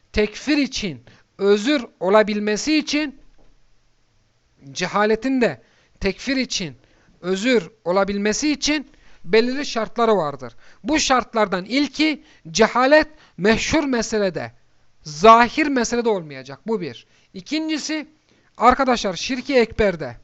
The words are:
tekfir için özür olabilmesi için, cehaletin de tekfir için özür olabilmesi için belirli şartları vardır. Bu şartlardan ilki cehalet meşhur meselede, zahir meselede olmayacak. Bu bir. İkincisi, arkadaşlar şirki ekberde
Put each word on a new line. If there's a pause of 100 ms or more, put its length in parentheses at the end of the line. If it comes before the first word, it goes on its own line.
(120)
tekfir
için (360)
özür (140)
olabilmesi
için, (1500)
cehaletin
de (380)
tekfir
için (440)
özür (140)
olabilmesi
için (340)
belirli
şartları
vardır. (280)
Bu
şartlardan
ilki (260)
cehalet (280)
meşhur
meselede, (500)
zahir
meselede
olmayacak.
Bu
bir. (280)
İkincisi, (500)
arkadaşlar
şirki
ekberde